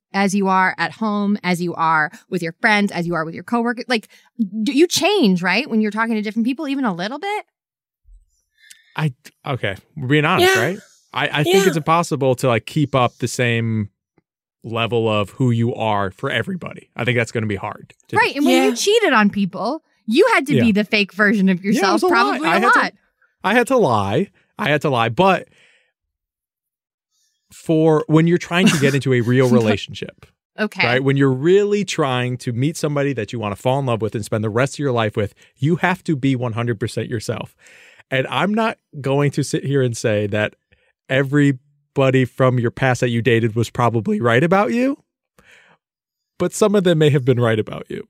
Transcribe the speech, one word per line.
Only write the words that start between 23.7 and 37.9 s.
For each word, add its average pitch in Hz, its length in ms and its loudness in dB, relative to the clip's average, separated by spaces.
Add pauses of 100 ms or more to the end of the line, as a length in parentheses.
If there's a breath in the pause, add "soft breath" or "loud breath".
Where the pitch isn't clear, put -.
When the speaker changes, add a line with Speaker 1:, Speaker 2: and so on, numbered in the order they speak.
Speaker 2:
lie. 123 520 2 (280)
I 139 120 -2
had 147 120 2
to 160 80 0
lie, 117 180 2
but 175 400 2 (2000 soft breath)
for 160 540 2
when 160 200 4
you're 175 100 2
trying 175 300 0
to 170 120 2
get 135 140 2
into 135 200 0
a 123 80 2
real 123 280 4
Speaker 1:
<laughs> - 0 -
Speaker 2:
relationship, - 760 -2 (340)
Speaker 1:
Okay. 214 260 -2
Speaker 2:
right? 123 180 2
When 139 120 2
you're 139 160 4
really 196 540 2
trying 127 540 -2
to - 120 -6
meet 135 240 -2
somebody 143 380 -2
that 113 180 -8
you 120 80 -8
wanna 104 160 -4
fall 127 240 -2
in 139 60 -4
love 117 160 -2
with 107 120 -4
and 110 120 -6
spend 110 180 -4
the 110 60 -4
rest 120 260 -2
of - 40 -10
your 143 120 -2
life 113 240 -2
with, 104 180 -2 (240 soft breath)
you 156 200 0
have 180 260 -2
to 170 120 -2
be 135 200 0
one 120 180 -4
hundred 117 260 -4
percent 113 300 -6
yourself. - 460 -8 (560 soft breath)